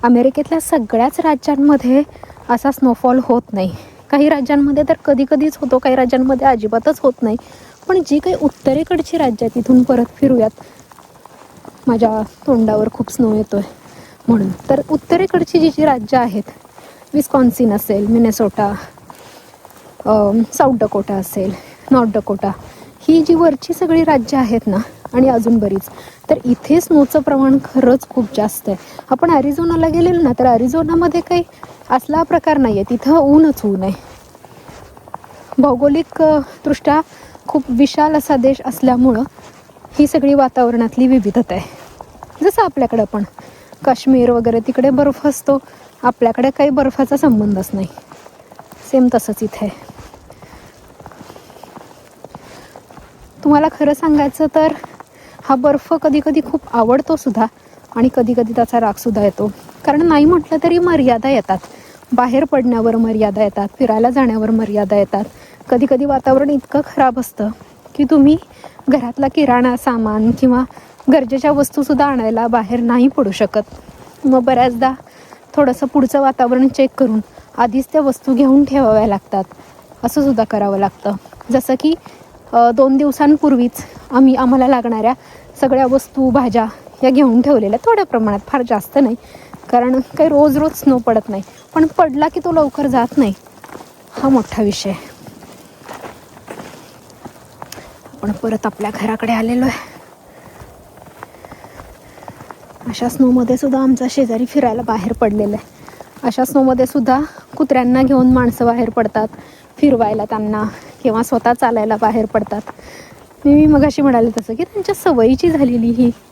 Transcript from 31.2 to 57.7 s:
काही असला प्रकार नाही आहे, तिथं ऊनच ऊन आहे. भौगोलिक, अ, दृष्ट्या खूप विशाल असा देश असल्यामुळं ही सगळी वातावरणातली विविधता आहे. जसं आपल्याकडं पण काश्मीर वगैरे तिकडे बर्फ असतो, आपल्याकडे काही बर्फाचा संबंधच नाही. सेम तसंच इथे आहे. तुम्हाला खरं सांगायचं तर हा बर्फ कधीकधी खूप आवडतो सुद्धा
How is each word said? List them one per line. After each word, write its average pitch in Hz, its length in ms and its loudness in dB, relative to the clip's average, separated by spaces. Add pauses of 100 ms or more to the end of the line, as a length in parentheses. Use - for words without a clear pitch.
काही 349 220 -2 (480)
असला 294 320 0
प्रकार 320 360 0
नाही 226 200 0
आहे, 202 120 -4
तिथं 269 280 2
ऊनच 294 460 4
ऊन 196 180 -2
आहे. 190 100 -4 (1700)
भौगोलिक, 285 640 0
अ, 311 160 4
दृष्ट्या 294 600 -2 (480)
खूप 294 200 -2
विशाल 294 480 0
असा 294 200 0
देश 262 280 0
असल्यामुळं 254 580 0 (760)
ही 294 80 4
सगळी 277 280 2
वातावरणातली 247 720 2
विविधता 240 480 0
आहे. - 140 -8 (760)
जसं 403 200 0
आपल्याकडं 240 500 -2
पण 214 100 -4 (640)
काश्मीर 254 460 2
वगैरे 233 300 0
तिकडे 254 300 0
बर्फ 277 360 0
असतो, 277 320 -2 (440)
आपल्याकडे 247 480 0
काही 285 200 0
बर्फाचा 269 460 -2
संबंधच 208 560 0
नाही. 196 140 -6 (1040)
सेम 254 240 4
तसंच 220 280 -2
इथे 208 240 -8
आहे. - 260 -14 (3500)
तुम्हाला 294 240 4 (100)
खरं 294 160 0
सांगायचं 294 600 0
तर 311 180 2 (720)
हा 269 100 0
बर्फ 285 480 0
कधीकधी 302 380 0 (100)
खूप 311 100 -4 (120)
आवडतो 240 440 0
सुद्धा 220 300 -2 (500)